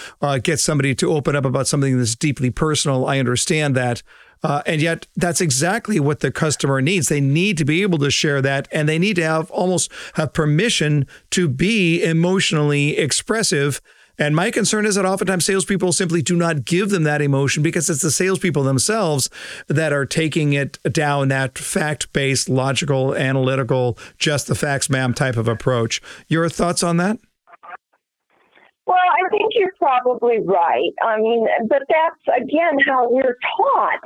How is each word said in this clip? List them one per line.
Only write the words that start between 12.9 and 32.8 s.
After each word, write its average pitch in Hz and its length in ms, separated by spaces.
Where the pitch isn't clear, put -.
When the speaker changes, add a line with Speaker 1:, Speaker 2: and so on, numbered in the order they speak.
Speaker 1:
expressive. 147 840
And 151 200
my 190 120
concern 214 360
is 208 100
that 196 100
oftentimes 185 380
salespeople 190 480
simply 170 300
do 170 160
not 165 260
give 196 260
them 185 140
that 147 180
emotion 139 400
because 165 280
it's 147 120
the 151 100
salespeople 180 520
themselves 147 680
that 156 240
are 139 140
taking 151 480
it 139 260
down 143 380
that 135 300
fact-based, 143 880
logical, 131 680
analytical, 131 840
just 147 280
the 139 80
facts, 143 340
ma'am 131 240
type 127 220
of 113 140
approach. 117 520
Your 165 180
thoughts 170 340
on 170 140
that? 190 240
Speaker 2:
Well, 359 120
I 359 320
think 427 240
you're 392 240
probably 247 680
right. 165 480
I 220 160
mean, 226 260
but 269 200
that's, 320 540
again, 302 460